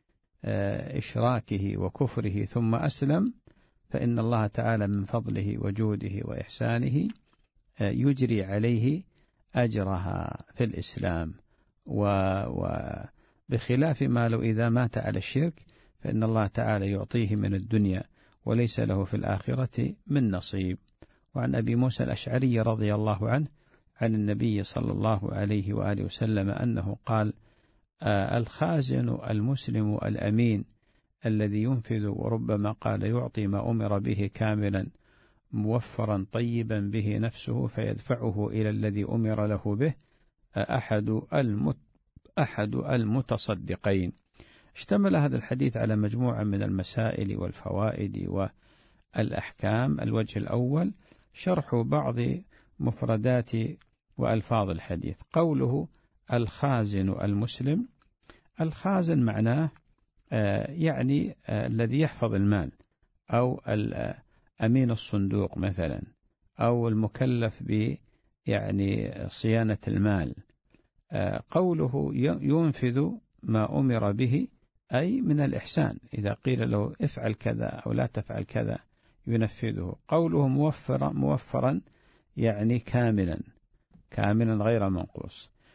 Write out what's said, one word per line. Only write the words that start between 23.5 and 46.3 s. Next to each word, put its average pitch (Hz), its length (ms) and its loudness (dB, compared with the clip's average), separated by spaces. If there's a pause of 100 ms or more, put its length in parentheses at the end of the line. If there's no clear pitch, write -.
عن 113 140 2
النبي 107 480 0
صلى - 280 -4
الله 101 420 0
عليه 104 400 -2
وآله 101 300 -2
وسلم 101 460 -2
أنه 110 560 -2
قال: 107 280 0 (680)
آه، 101 360 0
"الخازن 127 840 0 (100)
المسلم 110 640 0
الأمين 107 680 2 (600)
الذي 107 380 2
ينفذ"، 113 420 0
وربما 110 640 0
قال: 107 320 -2
"يعطي 113 440 0
ما 101 220 0
أمر 107 300 2
به 101 340 0
كاملا 104 540 0 (640)
موفرا 107 800 0
طيبا 117 480 -2
به 104 380 0
نفسه 117 500 -2
فيدفعه 110 800 -2
إلى 107 220 -2
الذي 104 340 -2
أمر 110 420 0
له 104 300 -2
به"، 139 180 0 (640)
آه، 110 220 -2
أحد 110 440 0 (120)
المت-، 131 520 0 (540)
أحد 107 360 0
المتصدقين. 107 1400 0 (640)
اشتمل 196 400 2
هذا 143 220 4
الحديث 127 400 0
على 110 180 0
مجموعة 110 480 0